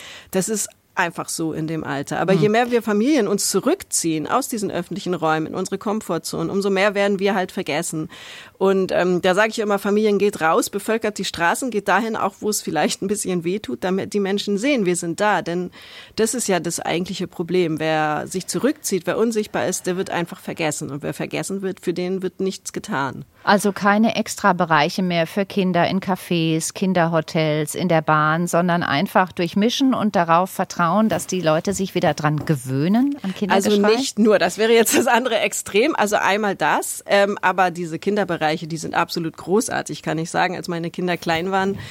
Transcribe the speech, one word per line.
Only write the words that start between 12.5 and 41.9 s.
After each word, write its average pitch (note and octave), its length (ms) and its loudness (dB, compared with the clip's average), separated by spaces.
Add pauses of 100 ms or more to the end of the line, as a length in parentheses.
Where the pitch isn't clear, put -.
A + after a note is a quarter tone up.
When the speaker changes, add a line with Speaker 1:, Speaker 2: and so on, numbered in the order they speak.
Speaker 1:
vielleicht E3 400 -2
ein G3 60 -2
bisschen F#3 340 -2
wehtut, G#3+ 400 -4
damit F#3 320 -2
die G#3 60 0
Menschen G3+ 360 -2
sehen, A#3 300 2
wir F3+ 80 2
sind E3+ 260 -4
da. G3 220 2
Denn F3 300 -4 (420)
das A3 180 0
ist B3 140 -4
ja F3+ 140 2
das E3 180 -4
eigentliche F3+ 480 -4
Problem. E3+ 540 0
Wer D#3 480 0
sich F#3 180 -8
zurückzieht, F#3+ 600 -2
wer E3+ 120 0
unsichtbar G#3+ 480 0
ist, F#3 200 -4
der F3+ 100 -2
wird F#3 140 -4
einfach E3+ 280 -4
vergessen. D3+ 520 -6
Und C#3 120 -8
wer D3+ 100 -6
vergessen D#3+ 500 -6
wird, F#3+ 180 -6
für F3+ 120 -2
den F3+ 300 -4
wird F#3 180 -6
nichts F#3+ 320 -6
getan. C#3 520 -6 (180)
Speaker 2:
Also G3+ 300 2
keine G#3 440 4
extra - 380 2
Bereiche E3 480 2
mehr E3+ 240 2
für G3 180 -2
Kinder F3+ 420 2
in F#3+ 140 0
Cafés, E3 720 0
Kinderhotels, D#3+ 1000 0
in F#3+ 140 -2
der D#3+ 120 4
Bahn, D#3 460 2
sondern F3 360 2
einfach F#3 500 2
durchmischen G#3+ 600 2
und G#3 240 0
darauf E3+ 320 4
vertrauen, F#3+ 640 0
dass - 160 -2
die F#3 160 -2
Leute D#3+ 320 2
sich F#3+ 200 -4
wieder E3+ 200 2
dran D3+ 320 0
gewöhnen, E3 760 2
an F#3+ 120 -4
Kindergeschrei? G3+ 500 2
Speaker 1:
Also G#3+ 140 4
nicht C4+ 200 -4
nur, G#3 200 6
das F3 180 0
wäre A3+ 160 4
jetzt A3+ 240 4
das A#3+ 100 4
andere A#3+ 340 2
Extrem, A#3+ 540 0
also G#3 220 2
einmal G3 400 2
das, E3 500 -2
ähm, G3+ 360 4
aber F#3 280 2
diese E3 280 -6
Kinderbereiche, E3+ 680 -2
die D#3+ 120 -6
sind D3+ 160 -8
absolut E3+ 420 -2
großartig, E3 640 -2
kann D#3+ 140 -2
ich D#3+ 140 -4
sagen. F3 260 0
Als D#3+ 120 -10
meine E3+ 220 -4
Kinder F3+ 280 -2
klein E3+ 320 -2
waren, F#3+ 280 0 (120)